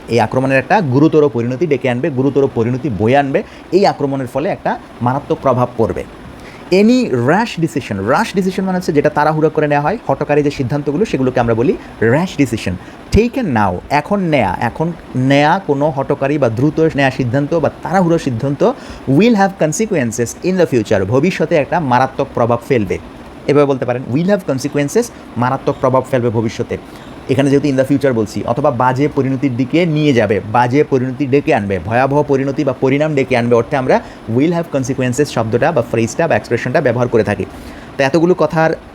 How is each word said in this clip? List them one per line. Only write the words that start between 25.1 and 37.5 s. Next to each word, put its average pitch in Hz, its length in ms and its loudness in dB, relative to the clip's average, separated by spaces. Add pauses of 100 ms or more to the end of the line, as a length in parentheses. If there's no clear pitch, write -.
মারাত্মক 127 440 0
প্রভাব 127 300 2
ফেলবে 123 180 0
ভবিষ্যতে। 113 480 -4 (520)
এখানে 139 200 2
যেহেতু 139 180 2
in 139 60 0
the 131 180 2
future 139 220 2
বলছি, 107 320 -2
অথবা 139 260 0
বাজে 127 440 2
পরিণতির 131 420 0
দিকে 135 280 0
নিয়ে 151 280 2
যাবে, 101 280 2 (100)
বাজে 123 320 2
পরিণতি 131 420 0
ডেকে 139 300 2
আনবে, 98 300 -2
ভয়াবহ 131 380 2
পরিণতি 139 400 0
বা 135 180 0
পরিণাম 143 340 2
ডেকে 127 220 0
আনবে 120 180 2
অর্থে 120 220 0
আমরা 143 240 2 (340)
will 147 160 4
have 170 260 -2
consequences 127 480 0
শব্দটা 123 460 0
বা 139 100 0
ফ্রেজটা - 460 -2
বা 123 80 2
এক্সপ্রেশনটা 123 460 -2
ব্যবহার 123 260 0
করে 113 160 2
থাকি। 101 220 -2 (520)